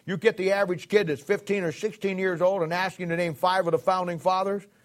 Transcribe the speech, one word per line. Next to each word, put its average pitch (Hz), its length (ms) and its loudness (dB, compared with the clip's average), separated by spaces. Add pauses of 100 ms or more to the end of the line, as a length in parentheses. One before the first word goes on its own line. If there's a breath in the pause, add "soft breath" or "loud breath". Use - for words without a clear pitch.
you 185 120 -4
get 208 180 2
the 185 160 0
average 196 380 0
kid 202 180 4
that's 151 140 -2
fifteen 202 420 -2
or 165 80 -2
sixteen 196 460 -4
years 185 240 -2
old 185 200 2
and 160 120 -2
ask 180 260 -4
him 180 80 -6
to 165 80 -2
name 170 200 -2
five 185 320 2
of 170 40 2
the 160 60 4
founding 180 420 0
fathers, 190 480 0 (180 soft breath)